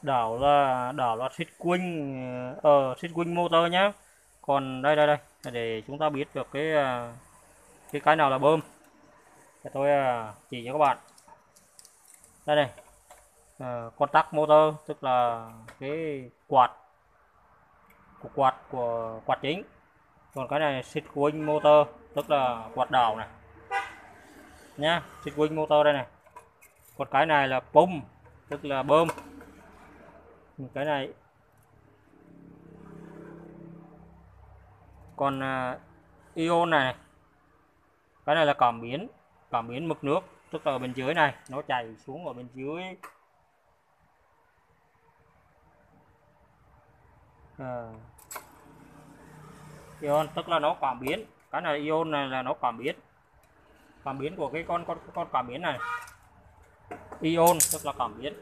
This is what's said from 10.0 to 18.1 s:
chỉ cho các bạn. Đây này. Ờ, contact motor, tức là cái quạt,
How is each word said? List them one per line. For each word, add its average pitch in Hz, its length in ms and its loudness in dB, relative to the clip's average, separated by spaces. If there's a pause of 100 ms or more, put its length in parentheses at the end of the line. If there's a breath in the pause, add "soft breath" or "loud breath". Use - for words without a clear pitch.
chỉ 120 160 -10
cho 127 60 -8
các 151 60 -4
bạn. 139 200 4 (1500)
Đây 151 100 4
này. 143 140 2 (880)
Ờ, 120 400 -8
contact 156 360 2
motor, 151 400 6 (120)
tức 151 180 -12
là 120 440 0 (320)
cái 139 500 -8 (160)
quạt, 127 240 4 (1500)